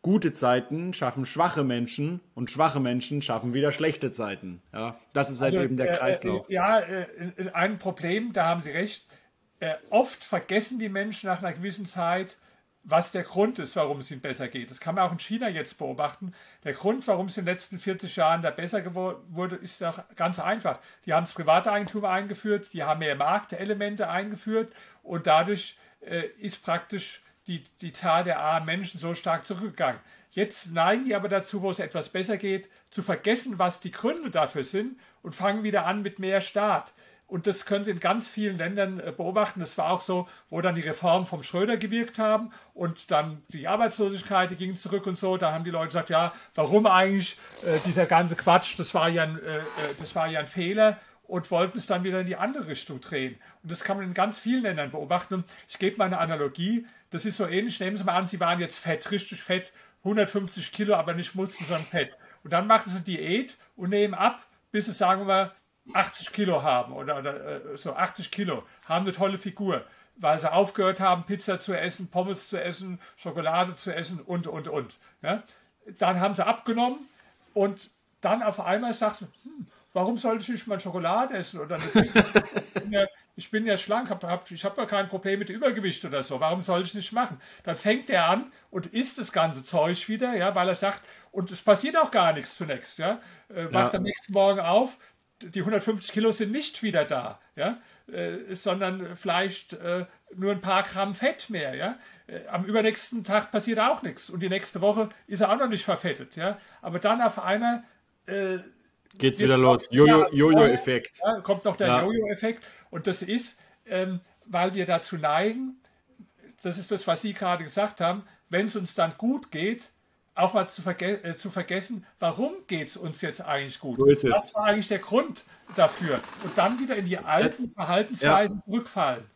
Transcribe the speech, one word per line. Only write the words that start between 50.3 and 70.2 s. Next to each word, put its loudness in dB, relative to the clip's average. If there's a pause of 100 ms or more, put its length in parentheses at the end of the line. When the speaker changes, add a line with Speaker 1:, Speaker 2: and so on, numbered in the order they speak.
Speaker 2:
ein -4
Fehler", 4 (260)
und -6
wollten 2
es -8
dann 0
wieder 0
in -4
die -4
andere -4
Richtung -10
drehen. -6 (280)
Und -10
das -10
kann -2
man -6
in -6
ganz 2
vielen 0
Ländern -2
beobachten. -2
Und -2 (220)
ich -12
gebe 2
mal 4
eine -2
Analogie. -2 (240)
Das -8
ist -4
so 0
ähnlich. -2
Nehmen -2
Sie -6
mal 2
an, 2
Sie -6
waren 2
jetzt -6
fett, -4
richtig -4
fett, -2 (320)
hundertfünfzig 0
Kilo, 0
aber 0
nicht -6
Muskeln, -6
sondern -4
Fett. -4 (280)
Und -6
dann 2
machen 4
Sie -6
Diät -4 (180)
und -4
nehmen 2
ab, 0 (240)
bis -2
Sie, -6
sagen 2
wir -6
mal, 2 (420)
achtzig -2
Kilo 0
haben 2
oder, -6
oder, -8 (280)
äh, -10
so -8
achtzig -2
Kilo, -4 (220)
haben 0
eine -2
tolle 0
Figur, -4 (320)
weil 2